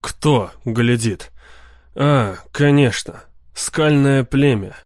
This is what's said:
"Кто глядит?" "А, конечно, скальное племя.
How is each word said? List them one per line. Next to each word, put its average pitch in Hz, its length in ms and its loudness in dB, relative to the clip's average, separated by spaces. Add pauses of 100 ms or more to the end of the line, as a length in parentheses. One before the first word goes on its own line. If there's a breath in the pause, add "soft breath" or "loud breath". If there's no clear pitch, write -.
"Кто 123 480 -2 (140)
глядит?" 117 640 -2 (640 soft breath)
"А, 135 400 0 (160)
конечно, 143 720 0 (320)
скальное 139 720 0
племя. 127 600 0